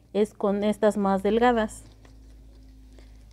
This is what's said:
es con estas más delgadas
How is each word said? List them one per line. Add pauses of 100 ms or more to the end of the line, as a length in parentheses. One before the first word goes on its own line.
(120)
es
con
estas
más
delgadas (1500)